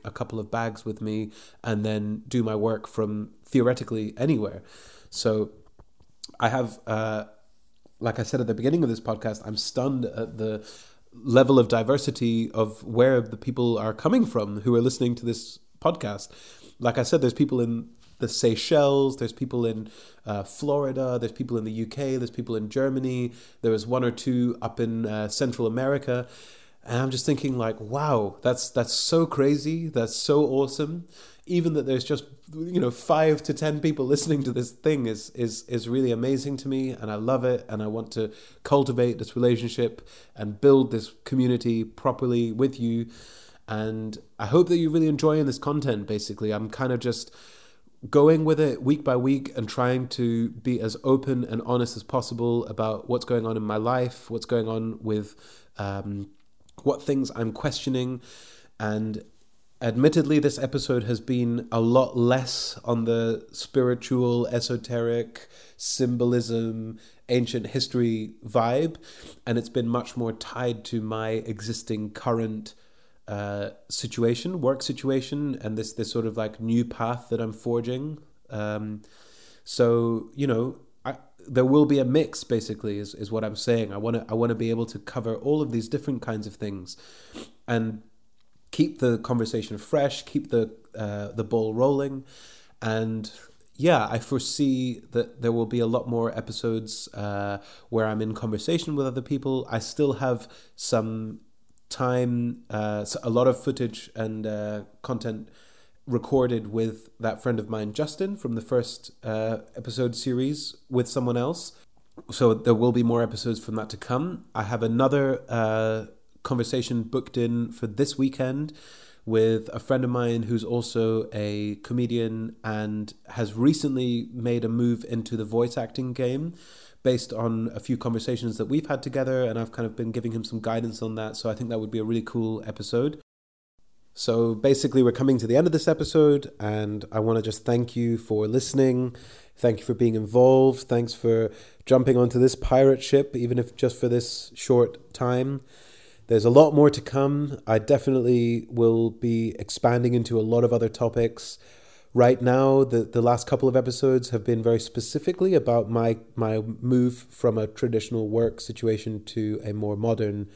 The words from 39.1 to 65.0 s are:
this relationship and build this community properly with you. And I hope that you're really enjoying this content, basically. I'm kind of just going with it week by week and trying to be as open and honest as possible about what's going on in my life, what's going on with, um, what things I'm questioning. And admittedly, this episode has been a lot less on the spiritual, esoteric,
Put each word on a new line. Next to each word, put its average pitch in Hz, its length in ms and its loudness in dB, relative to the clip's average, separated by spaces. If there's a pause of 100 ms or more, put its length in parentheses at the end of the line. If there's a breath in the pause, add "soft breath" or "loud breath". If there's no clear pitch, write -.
this - 180 -10
relationship 120 720 0 (280 loud breath)
and 104 260 -8
build 135 300 8
this 110 200 -4 (140)
community 120 580 2
properly 120 680 0
with 131 280 0
you. 117 280 -2 (600 loud breath)
And 110 500 -6 (220)
I 107 80 -2
hope 170 220 6
that 175 80 4
you're 165 120 2
really 160 180 2
enjoying 156 380 2
this 131 140 -2
content, 135 480 -2
basically. 107 440 -4
I'm 107 180 -4
kind 127 220 -4
of 123 80 0
just 120 340 -6 (760 loud breath)
going 156 360 6
with 156 140 2
it 143 220 2
week 143 220 0
by 135 120 2
week 135 420 0
and 113 100 -4
trying 127 400 0
to 117 420 0
be 117 300 -2
as 110 240 -4
open 135 400 2
and 117 220 -4
honest 120 320 -2
as 107 60 -14
possible 120 640 -2
about 110 420 -4
what's 120 160 0
going 117 200 0
on 113 120 -2
in 110 60 -4
my 107 140 0
life, 123 520 -2
what's 113 160 -6
going 113 220 0
on 113 340 -4
with, 107 340 -4 (420 loud breath)
um, 98 520 -6 (540)
what 135 200 0
things 135 320 -2
I'm 113 160 -2
questioning. 127 720 -4 (580 loud breath)
And 107 440 -4 (580)
admittedly, 143 580 4
this 147 180 0
episode 131 460 -2
has 113 160 -2
been 120 520 -2
a 113 100 2
lot 123 340 4
less 123 720 0
on 117 180 0
the 113 480 0
spiritual, 123 960 0
esoteric, 117 1000 -4 (280 loud breath)